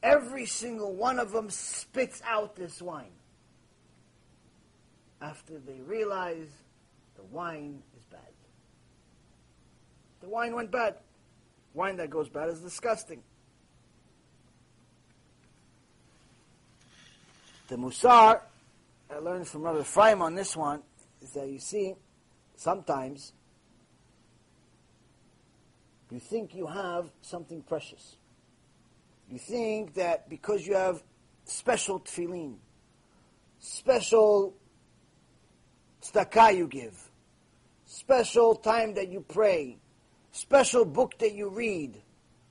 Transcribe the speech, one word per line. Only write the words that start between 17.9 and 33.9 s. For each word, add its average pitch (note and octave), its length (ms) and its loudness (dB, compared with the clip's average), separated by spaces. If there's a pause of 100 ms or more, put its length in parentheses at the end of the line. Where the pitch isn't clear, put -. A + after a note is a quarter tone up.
I D3 100 -14
learned F3 280 -6
from D3+ 160 -12
Rabbi D#3+ 160 -2
Ephraim G3+ 420 4
on E3 140 -2
this F#3+ 220 -8
one, D3 240 -4 (400)
is C3 100 -20
that C#3 160 -8
you C3+ 100 -10
see, F#3+ 380 -6 (640)
sometimes C#3+ 760 -6 (2750)
you A#2+ 80 -12
think G#3 340 -8
you F3 140 -10
have F3 420 -8 (120)
something E3 400 -14
precious. - 560 -10 (1120)
You B2 100 -14
think G#3+ 540 -6
that F3 360 -2
because F3 380 -4
you G3 80 2
have F#3 260 0 (440)
special G3 560 -2
tefillin, E3+ 540 -8 (1040)
special G#3+ 960 4 (1500)